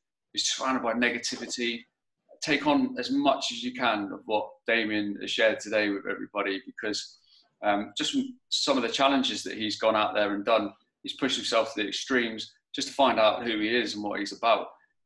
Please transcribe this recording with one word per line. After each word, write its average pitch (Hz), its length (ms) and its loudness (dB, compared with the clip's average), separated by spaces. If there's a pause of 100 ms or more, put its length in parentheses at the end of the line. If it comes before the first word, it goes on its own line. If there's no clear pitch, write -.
(340)
you're - 60 -4
surrounded 131 420 0
by 117 120 0
negativity, 120 880 -2 (600)
take 143 240 0
on 131 320 4
as 123 140 -4
much 139 400 2
as 117 100 -8
you 123 120 -6
can 107 400 0
of 98 120 -12
what 107 240 0 (160)
Damien 107 560 0
has 104 80 -6
shared 110 300 2
today 107 300 0
with 98 200 -2
everybody, 98 560 -4
because, - 520 -8 (460)
um, 104 340 0
just - 160 -2
from 131 200 -2 (140)
some - 300 0
of 120 60 0
the 113 60 0
challenges 127 540 2
that - 140 -8
he's 107 200 -4
gone 110 180 2
out 101 200 2
there 104 180 2
and 101 120 -4
done, 107 280 2 (300)
he's - 140 -10
pushed 131 180 0
himself - 400 0
to 110 80 -2
the 101 40 -4
extremes 110 680 -2 (200)
just - 140 -4
to - 60 -12
find 120 260 4
out 110 260 4
who 110 140 0
he 110 160 0
is 104 180 0
and 104 100 -6
what 101 160 -4
he's 101 120 -6
about. 110 360 2 (380)